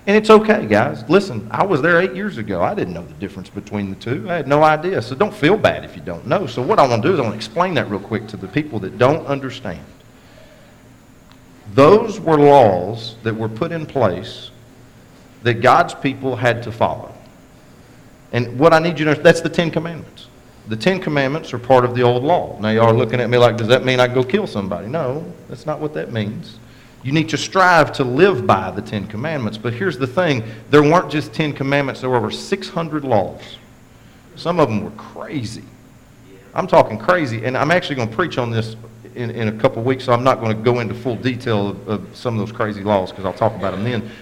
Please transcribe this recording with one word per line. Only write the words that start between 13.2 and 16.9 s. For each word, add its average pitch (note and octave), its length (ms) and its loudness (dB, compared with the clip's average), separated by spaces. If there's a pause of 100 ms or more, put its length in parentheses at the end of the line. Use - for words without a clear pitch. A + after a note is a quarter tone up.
that A2+ 120 -4
were A2 140 -4
put A#2 220 -6
in D#3+ 140 -8
place G2 680 -4 (920)
that A#2+ 120 2
God's B2+ 400 4
people C3 400 -4
had A2+ 280 0
to A#2+ 80 -10
follow. - 400 -2 (1200)